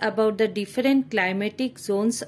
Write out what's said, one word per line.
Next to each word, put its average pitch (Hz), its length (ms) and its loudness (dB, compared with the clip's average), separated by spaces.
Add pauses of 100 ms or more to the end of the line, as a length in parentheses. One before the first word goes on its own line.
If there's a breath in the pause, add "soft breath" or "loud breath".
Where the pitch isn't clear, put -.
about 214 380 0
the 220 80 2
different 254 640 0
climatic 208 680 -2
zones 214 500 0